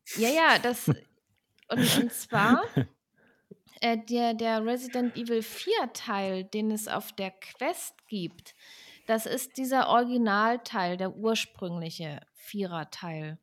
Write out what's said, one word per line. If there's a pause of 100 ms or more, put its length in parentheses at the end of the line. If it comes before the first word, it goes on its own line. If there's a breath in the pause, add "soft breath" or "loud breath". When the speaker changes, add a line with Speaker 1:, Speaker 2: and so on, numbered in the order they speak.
(160)
Speaker 1:
Ja,
ja,
das,
und,
und
zwar, (120)
Speaker 2:
<laughs>
Speaker 1:
äh, (120)
der,
der
Resident
Evil
vier
Teil,
den
es
auf
der
Quest
gibt, (500 soft breath)
das
ist
dieser
Originalteil,
der
ursprüngliche (120)
Vierer-Teil.